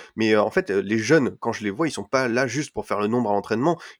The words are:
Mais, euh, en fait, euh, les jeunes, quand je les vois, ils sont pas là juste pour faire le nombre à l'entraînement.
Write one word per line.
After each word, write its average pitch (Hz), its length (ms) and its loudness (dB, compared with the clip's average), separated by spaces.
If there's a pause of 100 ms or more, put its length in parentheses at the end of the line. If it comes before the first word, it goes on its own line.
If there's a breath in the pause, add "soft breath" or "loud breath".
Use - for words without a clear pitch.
(160 loud breath)
Mais, 110 160 2
euh, 107 100 6
en 107 80 0
fait, 185 200 -2
euh, 98 100 0
les 98 160 0
jeunes, 113 440 2
quand 117 120 -4
je 107 100 -10
les 104 80 -2
vois, 113 160 -2
ils 123 60 -6
sont 101 120 -10
pas 131 220 0
là 123 200 0
juste 131 260 -6
pour - 140 -8
faire 101 140 -2
le 104 60 0
nombre 117 220 0
à 104 60 2
l'entraînement. 117 440 0 (220 loud breath)